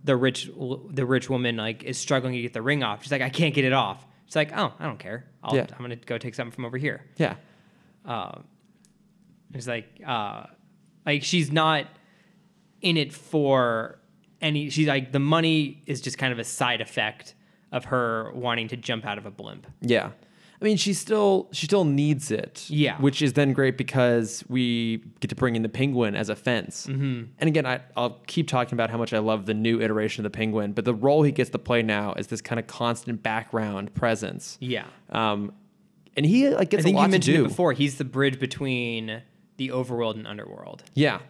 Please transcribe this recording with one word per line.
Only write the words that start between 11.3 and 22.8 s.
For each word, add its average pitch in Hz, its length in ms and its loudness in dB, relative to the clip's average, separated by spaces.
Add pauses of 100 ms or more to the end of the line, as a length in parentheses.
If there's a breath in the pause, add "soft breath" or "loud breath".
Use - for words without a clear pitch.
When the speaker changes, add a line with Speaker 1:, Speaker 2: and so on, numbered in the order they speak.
Speaker 1:
not 156 360 2 (960 soft breath)
in 170 160 4
it 147 160 0
for 127 880 0 (420)
any, 151 280 0
she's 151 180 2
like, 135 240 0
the 139 80 2
money 156 680 2
is 131 160 -6
just 131 160 -8
kind 131 160 -2
of 117 60 -6
a 117 40 -6
side 120 380 -2
effect - 540 -6 (360 soft breath)
of 127 140 -4
her 113 480 -2
wanting 117 360 -2
to 123 80 -8
jump 117 280 -6
out 104 120 -6
of 104 80 -14
a 101 60 -12
blimp. 101 340 -16 (160)
Speaker 2:
Yeah. 117 300 2 (500 soft breath)
I - 20 -8
mean, 214 140 4
she 202 160 0
still, 202 580 2
she 151 140 -6
still 190 180 4
needs 147 480 2
it. - 380 -6
Speaker 1:
Yeah. 147 300 2